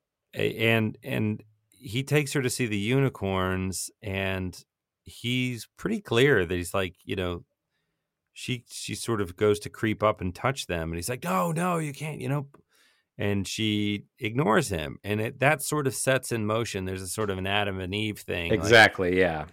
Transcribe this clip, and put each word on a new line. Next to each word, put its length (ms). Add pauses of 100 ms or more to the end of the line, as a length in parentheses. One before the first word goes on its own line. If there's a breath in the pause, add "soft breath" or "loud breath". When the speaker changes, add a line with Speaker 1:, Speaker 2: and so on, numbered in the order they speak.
(340)
Speaker 1:
a-, 360
and, 340
and 400 (280)
he 320
takes 300
her 80
to 80
see 180
the 100
unicorns, 1120 (100)
and 560 (460)
he's 640 (100)
pretty 240
clear 440
that 100
he's 180
like, 300
you 120
know, 300 (880)
she, 360
she 260
sort 260
of 140
goes 240
to 100
creep 340
up 180
and 120
touch 340
them, 220
and 60
he's 140
like, 140
"No, 280
no, 260
you 140
can't," 300
you 80
know, 180 (720)
and 300
she 580 (140)
ignores 500
him, 340
and 160
it, 200
that 240
sort 240
of 80
sets 360
in 140
motion. 400
There's 160
a 60
sort 240
of 80
an 80
Adam 320
and 160
Eve 240
thing, 320
like, 80
Speaker 2:
Exactly, 600
yeah. 340